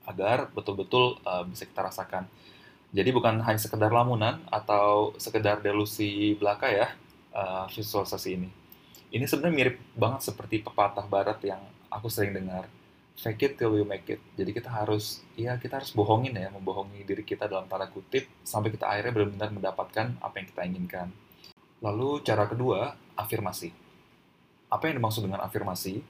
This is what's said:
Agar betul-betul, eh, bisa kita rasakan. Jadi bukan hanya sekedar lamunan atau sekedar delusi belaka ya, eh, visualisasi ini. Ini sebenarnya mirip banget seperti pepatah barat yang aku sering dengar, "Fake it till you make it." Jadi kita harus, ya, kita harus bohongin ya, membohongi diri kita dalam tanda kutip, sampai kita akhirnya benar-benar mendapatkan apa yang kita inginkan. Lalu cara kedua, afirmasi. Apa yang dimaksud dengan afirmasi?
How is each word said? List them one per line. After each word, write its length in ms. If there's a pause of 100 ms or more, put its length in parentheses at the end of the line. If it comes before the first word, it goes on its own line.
Agar 480
betul-betul, 720
eh, 240
bisa 160
kita 240
rasakan. 400 (640)
Jadi 240
bukan 280
hanya 160
sekedar 280
lamunan 520 (120)
atau 640
sekedar 480
delusi 720
belaka 320
ya, 240 (400)
eh, 400
visualisasi 640
ini. 120 (600)
Ini 160
sebenarnya 320
mirip 200 (200)
banget 320
seperti 320
pepatah 480
barat 360
yang 160 (320)
aku 160
sering 240
dengar, 400 (480)
"Fake 240
it 160
till 160
you 80
make 240
it." 140 (100)
Jadi 240
kita 160
harus, 480 (160)
ya, 240
kita 160
harus 160
bohongin 400
ya, 240
membohongi 480
diri 160
kita 240
dalam 240
tanda 240
kutip, 380 (160)
sampai 260
kita 160
akhirnya 240
benar-benar 400
mendapatkan 540 (180)
apa 160
yang 80
kita 160
inginkan. 480 (720)
Lalu 400
cara 240
kedua, 480 (160)
afirmasi. 640 (960)
Apa 160
yang 160
dimaksud 160
dengan 240
afirmasi? 640